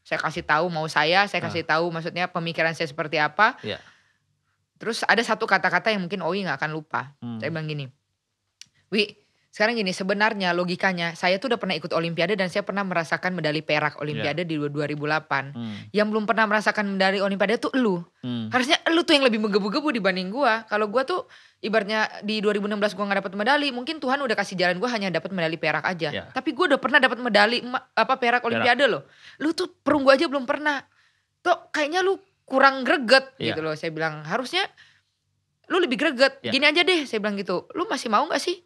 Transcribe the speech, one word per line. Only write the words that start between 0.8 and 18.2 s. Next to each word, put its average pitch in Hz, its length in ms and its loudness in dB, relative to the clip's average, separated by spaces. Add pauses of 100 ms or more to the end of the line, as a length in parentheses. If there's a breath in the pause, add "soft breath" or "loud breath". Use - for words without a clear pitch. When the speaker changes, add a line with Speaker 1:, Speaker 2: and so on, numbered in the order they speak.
Speaker 1:
saya, 165 400 4
saya 185 140 -4
Speaker 2:
Ah. 170 60 -4
Speaker 1:
kasih 156 180 -4
tahu 165 260 0
maksudnya 170 380 -4
pemikiran 165 460 -2
saya 165 120 -4
seperti 151 320 -6
apa. 208 440 2
Speaker 2:
Iya. 104 180 -6 (960 soft breath)
Speaker 1:
Terus 220 260 -6
ada 202 200 4
satu 226 240 0
kata-kata 180 440 2
yang 202 140 0
mungkin 180 160 -6
Owi 180 240 -2
nggak 143 140 -4
akan 156 140 -4
lupa. 143 460 -8
Speaker 2:
Hmm. 117 220 -8
Speaker 1:
Saya 110 80 -6
bilang 156 180 -6
gini, 147 220 -6 (1000)
Wi, 208 200 0 (400)
sekarang 220 260 0
gini, 208 160 0
sebenarnya 202 600 0
logikanya 175 640 0
saya 185 240 2
tuh 269 80 -6
udah 233 100 0
pernah 185 160 -4
ikut 160 160 -6
Olimpiade 165 460 0
dan 190 120 0
saya 202 140 -2
pernah 202 220 -4
merasakan 180 500 -2
medali 156 280 -2
perak 151 360 0
Olimpiade 143 460 -4
Speaker 2:
Iya. - 20 -2
Speaker 1:
di 160 160 -4
dua 147 220 -4
ribu 147 240 -6
delapan. 147 420 -2
Speaker 2:
Hmm. 107 400 -10
Speaker 1:
Yang 208 200 2
belum 214 160 0
pernah 220 200 2
merasakan 208 460 2
medali 190 260 2
Olimpiade 190 400 2
tuh - 140 -4
elu. 196 320 2 (160)
Speaker 2:
Hmm. 117 320 -4